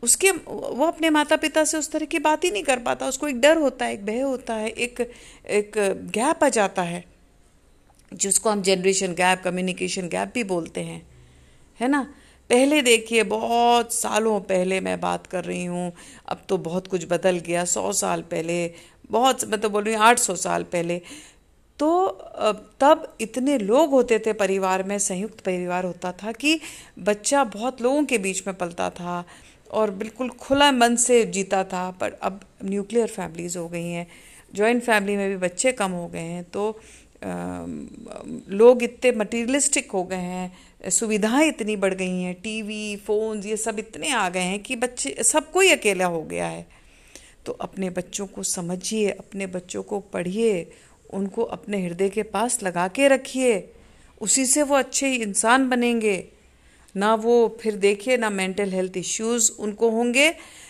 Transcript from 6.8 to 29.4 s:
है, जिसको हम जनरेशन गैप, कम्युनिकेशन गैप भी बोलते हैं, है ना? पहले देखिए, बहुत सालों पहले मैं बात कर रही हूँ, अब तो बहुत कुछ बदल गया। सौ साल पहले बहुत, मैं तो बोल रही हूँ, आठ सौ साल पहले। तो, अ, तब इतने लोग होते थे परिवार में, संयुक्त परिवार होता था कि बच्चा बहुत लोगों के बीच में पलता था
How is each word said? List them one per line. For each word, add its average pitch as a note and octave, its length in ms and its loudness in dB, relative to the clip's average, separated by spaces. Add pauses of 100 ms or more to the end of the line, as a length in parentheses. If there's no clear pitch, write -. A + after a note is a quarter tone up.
है, F3 240 -6 (1080)
जिसको F#3+ 360 0
हम G#3 120 2
जनरेशन F#3+ 520 2
गैप, F3+ 300 2
कम्युनिकेशन F#3 640 -4
गैप F#3+ 260 -4
भी A#3+ 100 -2
बोलते F3 380 -4
हैं, E3 260 -10 (720)
है A#3+ 80 0
ना? C#4 260 0 (360)
पहले C#4 320 6
देखिए, A3+ 420 4
बहुत A#3 720 2
सालों G#3+ 460 0
पहले F#3+ 400 0
मैं F#3 200 -2
बात F3 280 -2
कर F3+ 160 -6
रही F3+ 220 -6
हूँ, F3 280 -4 (340)
अब - 220 -8
तो F#3+ 80 2
बहुत F3 300 -4
कुछ E3+ 220 -4
बदल F3+ 300 0
गया। E3+ 260 -2
सौ G3 280 -2
साल F3+ 280 -2
पहले E3+ 720 -6 (180)
बहुत, A#3+ 340 2
मैं G#3 160 -4
तो A3 80 -2
बोल G#3 140 -2
रही A3 100 -2
हूँ, G#3+ 100 2
आठ A#3+ 160 8
सौ F#3 160 0
साल F3 280 -2
पहले। F3 380 -4 (800)
तो, E4+ 260 4
अ, - 460 -4
तब D4 720 2
इतने B3+ 360 0
लोग B3 340 4
होते A#3+ 280 4
थे A3 140 0
परिवार F#3+ 500 0
में, G3+ 160 -4
संयुक्त G3 400 -6
परिवार F3+ 460 -4
होता F3 260 -6
था G3+ 200 -10
कि D4+ 280 0 (400)
बच्चा G#3 440 2
बहुत A#3 380 -4
लोगों C4+ 220 2
के B3 140 0
बीच F#3+ 300 -4
में F#3 80 -6
पलता F3+ 340 -4
था F3 360 -8 (460)